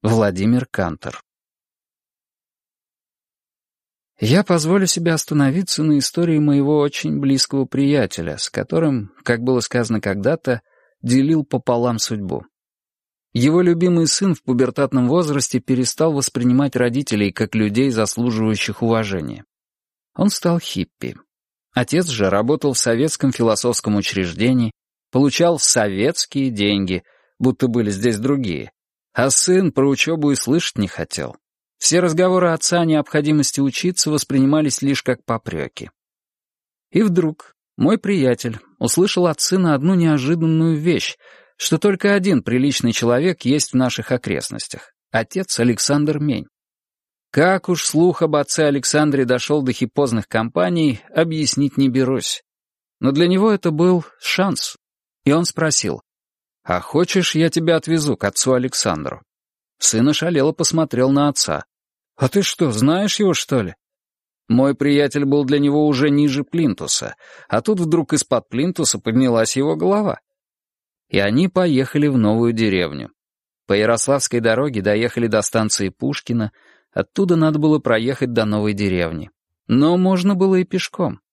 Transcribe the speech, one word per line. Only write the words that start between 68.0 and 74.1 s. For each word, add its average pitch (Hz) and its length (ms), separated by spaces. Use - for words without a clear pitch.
из-под 131 340
плинтуса 147 500
поднялась 117 600
его 151 180
голова. 196 440
И 98 80
они 113 300
поехали 147 580
в 139 100
новую 113 380
деревню. 87 560
По 98 80
Ярославской 117 680